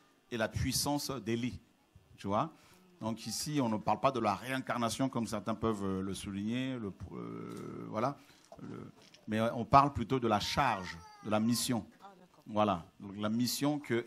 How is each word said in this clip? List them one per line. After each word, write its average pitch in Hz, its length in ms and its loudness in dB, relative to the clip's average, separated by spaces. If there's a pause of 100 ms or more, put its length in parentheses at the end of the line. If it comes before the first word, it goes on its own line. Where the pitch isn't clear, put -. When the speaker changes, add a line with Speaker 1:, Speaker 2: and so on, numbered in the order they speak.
(320)
Speaker 1:
et 120 40 -2
la 110 140 2
puissance 135 600 0
d'Élie. 117 520 -2 (560)
Tu - 100 -8
vois ? 113 240 2 (480)
Donc 110 280 -6
ici, 143 340 -2
on 120 80 2
ne 107 80 2
parle 104 240 2
pas 135 100 4
de 123 80 0
la 104 160 4
réincarnation 120 720 -2
comme 117 200 -2
certains 104 280 -4
peuvent, 104 300 0
euh, 95 160 0
le 98 120 -4
souligner, 113 680 -4
le, 101 120 -6 (220)
euh, 60 760 -8
voilà, 113 280 0 (440)
le, 113 300 -12 (360)
mais, 110 120 0
euh, 113 140 2
on 120 100 -4
parle 139 300 8
plutôt 123 260 0
de 117 80 2
la 104 120 6
charge, 98 580 0 (260)
de 110 60 -6
la 107 100 4
mission. 117 460 2 (160)
Speaker 2:
Ah, - 60 -18 (100)
d'accord. - 300 -20
Speaker 1:
Voilà, 104 380 2 (140)
donc 98 180 -12
la 107 120 0
mission 123 500 2
que 127 280 0